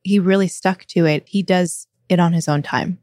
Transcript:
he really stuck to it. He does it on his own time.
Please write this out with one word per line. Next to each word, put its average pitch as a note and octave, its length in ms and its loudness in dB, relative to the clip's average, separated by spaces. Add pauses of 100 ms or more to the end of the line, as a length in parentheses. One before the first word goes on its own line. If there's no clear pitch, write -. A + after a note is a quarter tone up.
he G3+ 180 0
really F#3+ 300 2
stuck - 380 -4
to E3+ 180 2
it. D3+ 200 0
He G3 180 -4
does F3+ 440 -2 (220)
it F3+ 100 4
on E3+ 140 2
his E3 160 -2
own D3 120 0
time. - 420 -4